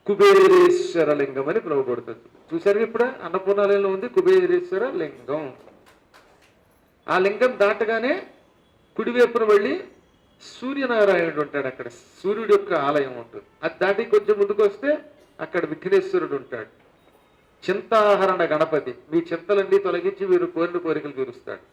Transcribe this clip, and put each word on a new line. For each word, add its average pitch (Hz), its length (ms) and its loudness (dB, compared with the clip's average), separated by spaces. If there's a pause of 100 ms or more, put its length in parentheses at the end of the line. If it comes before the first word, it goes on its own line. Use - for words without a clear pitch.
కుబేరేశ్వర 180 1080 4
లింగం 139 340 -4
అని 202 120 -2
పిలువబడుతుంది. 123 960 -8
చూశారు 202 240 0
ఇప్పుడు 226 260 -2
అన్నపూర్ణాలయంలో 202 840 -2
ఉంది 190 200 -4
కుబేరేశ్వర 185 840 2
లింగం. 139 600 -8 (1600)
ఆ 160 100 0
లింగం 208 400 0
దాటగానే 226 680 -2 (680)
కుడివైపున 233 480 2
వెళ్ళి 214 400 2 (760)
సూర్యనారాయణుడు 208 800 0
ఉంటాడు, 143 260 -4
అక్కడ 127 220 -10
సూర్యుడి 214 640 -4
యొక్క 196 200 2
ఆలయం 143 400 0
ఉంటుంది. 117 320 -16 (180)
అది 160 200 -6
దాటి 202 220 0
కొంచెం 208 340 2
ముందుకు 202 240 0
వస్తే 277 360 0 (420)
అక్కడ 165 240 -6
విఘ్నేశ్వరుడు 165 720 -2
ఉంటాడు. 120 480 -14 (840)
చింతాహరణ 190 840 2
గణపతి, 151 380 -2 (180)
మీ 165 60 2
చింతలన్నీ 190 600 0
తొలగించి 190 480 -4
మీరు 175 200 0
కోరిన 170 300 -4
కోరికలు 151 360 -6
తీరుస్తాడు. 120 480 -10 (120)